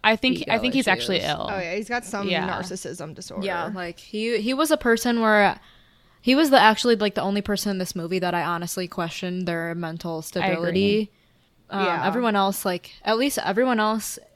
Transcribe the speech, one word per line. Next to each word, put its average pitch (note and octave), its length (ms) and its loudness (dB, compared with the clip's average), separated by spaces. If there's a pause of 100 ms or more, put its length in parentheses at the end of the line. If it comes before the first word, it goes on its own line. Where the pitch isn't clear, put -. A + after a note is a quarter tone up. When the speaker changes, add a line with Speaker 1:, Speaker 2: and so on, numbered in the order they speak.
Speaker 1:
I A3 120 4
think, B3+ 320 0
I A3 60 0
Speaker 2:
ego A3+ 60 2
Speaker 1:
think B3 140 -2
he's C4+ 140 0
actually F#3+ 300 0
Speaker 2:
issues. B2+ 120 -2
Speaker 1:
ill. - 200 -4
Speaker 3:
Oh, G3+ 80 -6
yeah, F3 160 -6
he's G#3 140 -6
got A#3+ 160 -6
some G3+ 240 -6
Speaker 1:
Yeah. D#3+ 200 -2
Speaker 3:
narcissism F3 680 -8
disorder. F#3 300 -10
Speaker 2:
Yeah, F3 300 -4
like, F3 240 -10
he, A3 420 -2
he A#3+ 140 0
was D#4 160 2
a D#4 60 4
person A#3 440 2
where G#3 380 4 (600)
he B3 140 4
was D4 160 4
the, C4+ 100 8
actually, A3 360 6
like, G#3 180 0
the C3+ 80 -2
only G3+ 200 -2
person G3+ 280 -2
in F#3+ 80 -2
this F3+ 180 -6
movie E3+ 240 -4
that F3 140 0
I E3+ 100 0
honestly F3 420 -4
questioned F3+ 640 -6
their E3+ 260 -4
mental E3+ 420 -6
Speaker 1:
I - 20 -6
agree. E3 40 -8
Speaker 2:
stability. F#3+ 880 0 (600)
Um, G3 160 -2
Speaker 3:
Yeah. D#3+ 200 0
Speaker 2:
everyone A3 300 0
else, G3 300 0
like, F3+ 260 -4 (120)
at A3 140 2
least C#4 200 0
everyone A#3 420 0
else G#3+ 380 -2 (180)